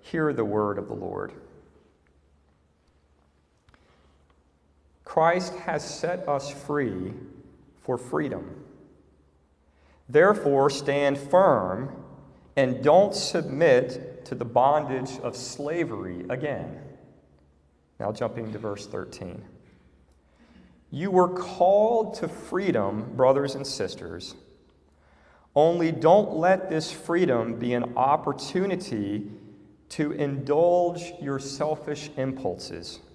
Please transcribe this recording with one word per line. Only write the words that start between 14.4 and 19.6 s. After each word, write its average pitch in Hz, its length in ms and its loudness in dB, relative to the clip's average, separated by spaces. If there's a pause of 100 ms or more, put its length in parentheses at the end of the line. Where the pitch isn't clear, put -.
bondage 131 800 0
of 120 100 -6
slavery 113 960 -6
again. 117 500 -6 (1160)
Now 107 140 -4
jumping 110 400 -6
to 107 60 -10
verse 101 280 -8
thirteen. 92 560 -12 (1500)